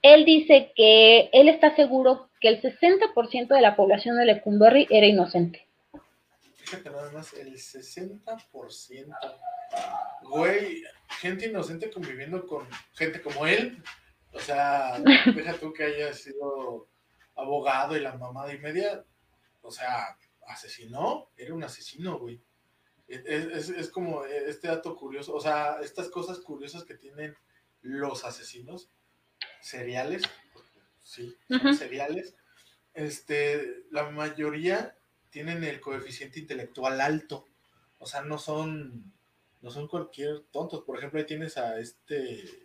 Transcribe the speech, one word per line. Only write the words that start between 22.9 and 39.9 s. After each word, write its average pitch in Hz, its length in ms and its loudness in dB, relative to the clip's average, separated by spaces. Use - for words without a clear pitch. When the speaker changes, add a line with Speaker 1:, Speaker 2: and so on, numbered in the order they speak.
Speaker 2:
Es, 127 200 -20
es, 160 420 -10
es 170 220 -12
como 160 340 -10
este 147 440 -12
dato 165 280 -8
curioso, 143 380 -16
o 147 60 -8
sea, 151 420 -4
estas - 260 -12
cosas 180 320 -12
curiosas 147 440 -18
que - 100 -20
tienen 147 420 -20
los 135 420 -12
asesinos 123 680 -20
seriales, 127 640 -12
sí, - 340 -20
son 254 180 -4
Speaker 1:
Ujú. 277 80 2
Speaker 2:
seriales. 147 600 -10
Este, 147 960 -8
la 147 200 -8
mayoría 151 840 -8
tienen 165 340 -12
el 147 160 -10
coeficiente 135 600 -16
intelectual 131 640 -10
alto, 151 420 -6
o - 80 -20
sea, 143 160 -14
no 147 160 -12
son, 151 760 -12
no 120 100 -20
son 143 160 -14
cualquier 151 540 -12